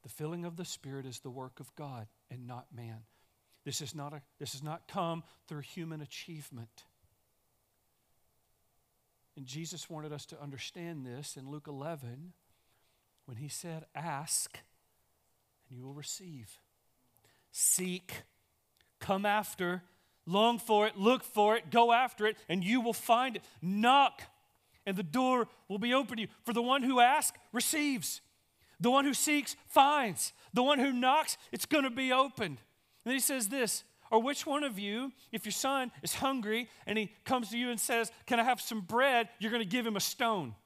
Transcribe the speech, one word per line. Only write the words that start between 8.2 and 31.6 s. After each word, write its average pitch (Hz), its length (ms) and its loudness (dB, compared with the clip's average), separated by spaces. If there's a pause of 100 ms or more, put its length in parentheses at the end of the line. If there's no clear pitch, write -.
And 135 100 -14
Jesus 156 420 -12
wanted 151 240 -10
us 143 140 -12
to 135 140 -18
understand 143 680 -12
this 127 300 -12
in 135 120 -14
Luke 147 200 -12
eleven 143 640 -10 (920)
when 123 100 -14
he 139 120 -10
said, 160 360 -10 (100)
"Ask, 151 640 -6 (1080)
and 127 100 -18
you 127 60 -16
will 139 100 -14
receive. 147 640 -14 (960)
Seek, - 720 -2 (760)
come 196 260 0
after, 185 600 0 (420)
long 214 320 6
for 214 300 4
it, - 80 -4
look 226 260 4
for 214 340 4
it, 160 140 -6
go 233 220 8
after 233 340 2
it, 214 100 2 (120)
and 202 160 0
you 240 160 2
will 226 120 0
find 240 440 2
it. - 80 -12 (180)
Knock, 226 600 4 (640)
and 190 120 -2
the 202 80 -2
door 254 420 2 (220)
will 202 100 -4
be 240 160 2
open 247 220 2
to 220 60 -4
you. 190 60 -4 (160)
For 233 80 -2
the 240 80 2
one 254 220 2
who 254 160 4
asks, 269 400 6 (140)
receives. 269 680 -2 (600)
The 240 100 4
one 269 140 6
who 277 100 2
seeks, 294 400 0 (140)
finds. 277 640 4 (200)
The 240 120 2
one 285 160 6
who 269 120 4
knocks, 254 460 2 (140)
it's - 140 -6